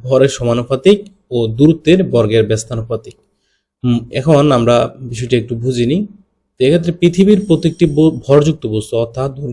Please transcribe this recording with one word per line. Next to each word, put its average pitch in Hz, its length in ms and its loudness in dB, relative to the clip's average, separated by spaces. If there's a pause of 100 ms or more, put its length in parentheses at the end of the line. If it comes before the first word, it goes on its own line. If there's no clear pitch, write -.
ভরের 131 360 0
সমানুপাতিক 127 600 0 (320)
ও 123 80 -4 (100)
দূরত্বের 156 560 2
বর্গের 113 440 0
ব্যস্তানুপাতিক। 113 680 -8 (680)
উম, 120 140 2 (140)
এখন 143 400 2
আমরা 120 240 2 (240)
বিষয়টি 120 360 -6
একটু 117 180 -4
বুঝে 120 320 -4
নিই। 165 160 -2 (500)
তো - 120 -10
এক্ষেত্রে 165 280 2
পৃথিবীর 185 540 2
প্রত্যেকটি 160 400 0
ব-, 151 340 2
ভরযুক্ত 147 460 2
বস্তু, 107 300 -6
অর্থাৎ 117 380 -4
ধর 135 180 -12